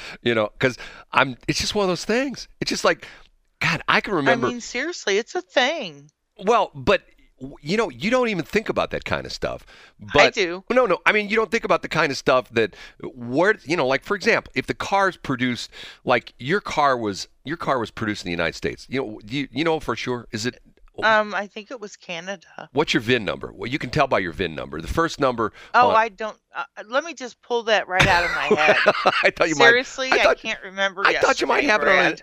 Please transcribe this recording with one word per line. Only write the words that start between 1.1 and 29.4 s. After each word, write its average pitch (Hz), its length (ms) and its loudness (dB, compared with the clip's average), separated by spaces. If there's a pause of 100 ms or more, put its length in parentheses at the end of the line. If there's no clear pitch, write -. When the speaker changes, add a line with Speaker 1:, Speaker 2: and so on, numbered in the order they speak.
Speaker 1:
I'm, 131 240 2 (100)
it's - 140 -2
just - 140 -4
one 208 100 0
of 185 40 0
those 175 160 -2
things. 247 440 -2 (120)
It's - 80 -6
just - 160 -2
like, 180 220 2 (540)
God, 160 280 -2
I 196 140 4
can 220 120 -6
remember 226 340 2
Speaker 2:
I - 20 -4
mean, 240 100 -8
seriously, 247 560 -4
it's - 180 -4
a 359 80 -4
thing. 190 680 -2 (340)
Speaker 1:
Well, 214 280 2
but 151 300 0 (380)
w-, 131 220 -14
you 156 140 -2
know, 214 140 0
you 131 200 -4
don't 247 180 2
even 180 160 -4
think - 240 -2
about - 240 -2
that 78 120 -6
kind 67 220 -4
of 65 60 -14
stuff. - 340 -8 (340)
Speaker 2:
I 131 300 4
Speaker 1:
But - 40 -8
Speaker 2:
do. 185 360 -4
Speaker 1:
No, 247 160 4
no. 170 180 2
I 170 80 4
mean, 208 160 0
you 202 60 -4
don't 220 160 0
think 226 140 -2
about 185 180 2
the - 60 -10
kind 156 240 0
of 127 40 -6
stuff 127 340 2
that, 110 260 0 (260)
where, 135 600 0
you 147 120 -2
know, 147 120 2
like, 135 160 0
for 202 100 -2
example, 190 400 0
if 131 140 -2
the 127 60 -2
car's 196 420 0
produced, 123 540 -4 (340)
like, 123 340 0
your 156 220 -2
car 143 360 2
was, 104 300 -4 (180)
your 147 120 -8
car 139 240 -2
was 107 100 -6
produced 104 340 -4
in - 20 -10
the 87 60 -4
United 85 240 0
States. - 320 -6
You 135 140 -4
know, 107 220 -10
do 113 120 -8
you, 139 140 -4
you 127 140 -2
know 160 160 0
for 120 160 -6
sure? 123 340 -6
Is 110 160 -6
it - 140 -8 (420)
Speaker 2:
Um, 214 300 2
I 196 140 -6
think 202 240 -16
it 269 100 -12
was 202 160 -16
Canada. 175 760 -14
Speaker 1:
What's 143 200 0
your 151 80 2
vin 117 240 2
number? 69 280 -6
Well, 101 180 -10
you 139 80 -4
can 131 120 -8
tell 143 180 2
by 127 100 2
your 90 140 -2
vin 80 240 -4
number. 67 240 -8
The 82 80 -10
first 165 320 -2
number 117 320 0 (220)
Speaker 2:
Oh, 240 160 6
Speaker 1:
on 202 60 4
Speaker 2:
I 226 120 2
don't. 214 280 -12 (160)
Uh, 151 120 -8 (240)
let 262 160 -2
me 330 100 -12
just 240 260 -14
pull 240 240 -4
that 202 220 2
right 180 200 2
out 175 180 4
of 170 80 -2
my 139 140 -4
Speaker 1:
<laughs> 151 120 2
Speaker 2:
head. 156 240 4 (400)
Speaker 1:
I 190 80 4
thought 170 180 0